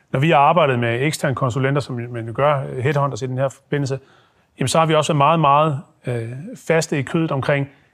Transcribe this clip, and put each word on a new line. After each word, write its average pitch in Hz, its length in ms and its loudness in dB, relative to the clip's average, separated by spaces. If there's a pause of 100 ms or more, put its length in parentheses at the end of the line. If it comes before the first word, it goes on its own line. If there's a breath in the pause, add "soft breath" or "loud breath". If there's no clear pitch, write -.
(120 soft breath)
når 131 80 0
vi 156 100 2
har 160 80 6
arbejdet 143 420 4
med 117 220 0
eksterne 147 340 -2
konsulenter, 135 460 -2
som 131 140 -8
man 120 320 -10
jo 117 80 -10
gør, 139 460 0
headhunters 139 400 -2
i 131 60 -6
den 127 100 -6
her 135 120 0
forbindelse, 139 500 -6 (600 soft breath)
jamen, 135 80 -2
så 165 120 2
har 160 60 4
vi 156 100 2
også 151 180 2
været 151 40 0
meget, 151 220 4
meget, 147 420 2 (240)
øh, 117 240 -6 (380)
faste 160 320 0
i - 20 -2
kødet 160 300 -2
omkring, 139 360 -2 (260 soft breath)